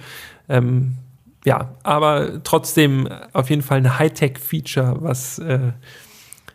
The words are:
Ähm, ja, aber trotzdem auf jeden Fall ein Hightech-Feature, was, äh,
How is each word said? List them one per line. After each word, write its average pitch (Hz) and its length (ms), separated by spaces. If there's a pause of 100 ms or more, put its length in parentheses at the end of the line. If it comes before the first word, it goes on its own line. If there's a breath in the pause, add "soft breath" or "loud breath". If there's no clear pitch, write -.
(480 loud breath)
Ähm, 127 440 (520)
ja, 127 380
aber 151 600
trotzdem 143 640 (260)
auf 127 160
jeden 151 100
Fall 135 180
ein 131 200
Hightech-Feature, 139 1040
was, 147 380
äh, 131 320 (840 loud breath)